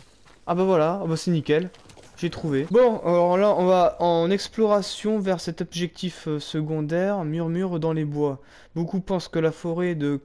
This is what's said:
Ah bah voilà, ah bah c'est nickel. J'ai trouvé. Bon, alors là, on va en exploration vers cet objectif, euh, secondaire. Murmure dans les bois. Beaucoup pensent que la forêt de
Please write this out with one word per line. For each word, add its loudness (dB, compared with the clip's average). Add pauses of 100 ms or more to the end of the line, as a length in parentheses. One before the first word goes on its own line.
(480)
Ah -2
bah 0
voilà, 2
ah -6
bah -2
c'est -2
nickel. 0 (460)
J'ai -4
trouvé. -2
Bon, 6
alors 2
là, 4
on 2
va 4
en 2
exploration 0
vers -2
cet -8
objectif, -6
euh, -2
secondaire. -2
Murmure -2
dans 0
les 0
bois. -2 (340)
Beaucoup -2
pensent -4
que -2
la 2
forêt -4
de 0